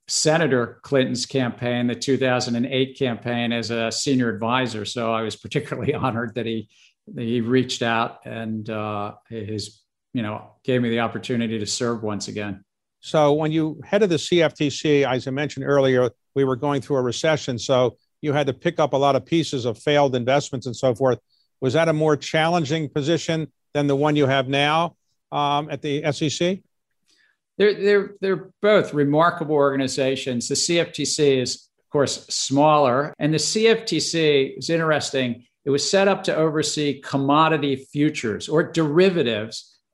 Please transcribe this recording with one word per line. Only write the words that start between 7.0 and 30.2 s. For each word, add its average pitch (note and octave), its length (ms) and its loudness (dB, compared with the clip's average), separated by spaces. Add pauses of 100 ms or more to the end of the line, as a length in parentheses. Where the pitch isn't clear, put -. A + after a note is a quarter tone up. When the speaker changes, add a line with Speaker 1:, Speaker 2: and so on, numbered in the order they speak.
Speaker 1:
that B2+ 100 -8
he A#2 160 0
reached B2+ 420 0
out A#2 420 -2
and, A2 460 -8
uh, G#2 440 -6 (140)
his, G#2 520 -10 (320)
you B2 100 -4
know, G#2+ 300 -8 (100)
gave B2+ 180 2
me A#2+ 100 0
the A#2 100 0
opportunity A2+ 580 -4
to G#2 80 -6
serve A#2 380 -4
once G#2 240 -6
again. G#2 360 -10 (360)
Speaker 2:
So D3 320 2
when D#3 180 0
you D#3 340 -2
head G#3 200 2
of F#3+ 60 0
the E3 80 2
C F3 240 2
F D3+ 120 2
T D3+ 160 -2
C, C#3+ 340 2
as B2 220 -2
I C3+ 60 -6
mentioned C3+ 340 -6
earlier, C3 440 4 (260)
we C#3 80 2
were C3 100 0
going C#3 260 -2
through C#3 180 -2
a B2+ 40 0
recession. B2+ 560 -2
So B2+ 380 2 (260)
you D3 120 -2
had D3 120 2
to C3+ 60 0
pick E3 260 -4
up D3 140 2
a C#3+ 60 0
lot C#3 180 4
of A#2 80 -2
pieces C#3+ 400 -2
of A#2 140 -4
failed C#3+ 360 2
investments B2+ 520 -2
and A#2 100 -8
so B2+ 180 0
forth. B2+ 240 2 (440)
Was C3 100 0
that E3 160 2
a D#3+ 60 2
more D3+ 240 2
challenging D#3+ 720 0
position D#3+ 600 -2 (220)
than D3 140 0
the C#3 100 2
one D3 180 2
you D3 120 4
have C3+ 200 2
now, D3 480 0 (380)
um, D3 380 -2
at D3 100 -8
the D3 240 -4
S D3 160 -2
E D#3+ 80 0
C? F3+ 340 -2 (920)
Speaker 1:
They're, G3+ 180 4
they're, G3 460 2
they're F#3+ 300 -2 (100)
both G#3 320 4
remarkable D3+ 640 2
organizations. C3+ 920 0